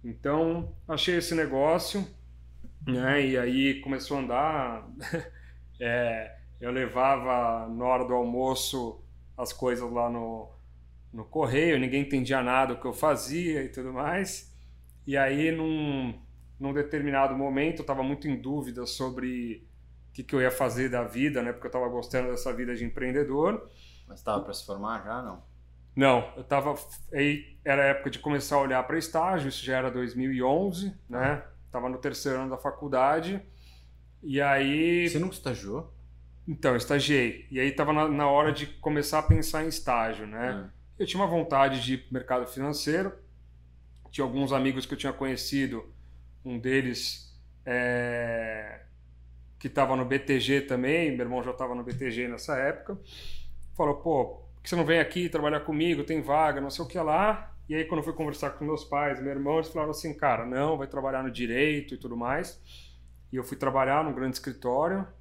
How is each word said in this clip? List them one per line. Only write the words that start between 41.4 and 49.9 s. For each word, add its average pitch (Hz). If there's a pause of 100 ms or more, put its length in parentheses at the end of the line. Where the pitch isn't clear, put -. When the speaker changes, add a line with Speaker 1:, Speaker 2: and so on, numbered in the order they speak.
Speaker 1:
de 123
ir -
pro 127
mercado 127
financeiro. 147 (960)
Tinha 139
alguns 135
amigos 131
que -
eu 135
tinha 139
conhecido. 127 (540)
Um 123
deles, 127 (300)
é... 120 (760)
que -
tava 131